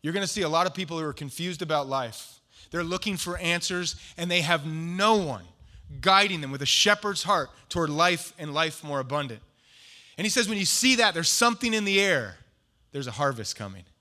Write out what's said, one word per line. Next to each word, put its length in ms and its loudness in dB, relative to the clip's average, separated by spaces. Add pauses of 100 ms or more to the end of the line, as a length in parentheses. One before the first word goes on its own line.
You're 140 -4
gonna 120 -2
see 140 -4
a 80 0
lot 180 4
of 60 -2
people 260 -8
who 60 -4
are 80 -6
confused 480 -8
about 260 0
life. 540 -6 (300)
They're 120 -4
looking 360 -4
for 180 -6
answers 600 -2 (200)
and 140 -4
they 100 4
have 240 2
no 520 2
one 280 -2 (560)
guiding 400 4
them 100 -6
with 120 -6
a 40 -2
shepherd's 560 2
heart 280 0 (180)
toward 220 0
life 480 2
and 140 -8
life 300 -2
more 160 -4
abundant. 420 -4 (760)
And 60 -2
he 60 0
says, 180 2
when 100 -2
you 60 0
see 320 4
that, 180 4
there's 140 0
something 460 2
in 100 0
the 160 4
air. 380 0 (520)
There's 160 -6
a 60 -8
harvest 420 -2
coming. 300 -12 (160)